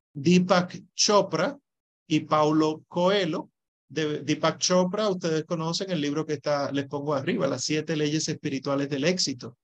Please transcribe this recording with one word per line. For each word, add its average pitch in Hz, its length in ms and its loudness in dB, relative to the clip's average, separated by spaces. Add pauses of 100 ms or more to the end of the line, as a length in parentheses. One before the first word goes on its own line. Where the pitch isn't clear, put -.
(140)
Deepak 180 680 4 (140)
Chopra 196 640 2 (500)
y 151 140 2
Paulo 156 680 2
Coelho. 180 640 0 (380)
De, 151 320 -4
Deepak 151 360 0
Chopra, 185 520 2
ustedes 170 340 -2
conocen 165 480 -4
el 165 80 -2
libro 147 260 -2
que 151 80 -4
está, 143 380 -2
les 135 160 -2
pongo 147 260 -4
arriba, 139 320 -2
Las 135 200 -2
siete 156 320 -2
leyes 151 320 0
espirituales 139 600 -4
del 139 140 -2
éxito. 151 600 -2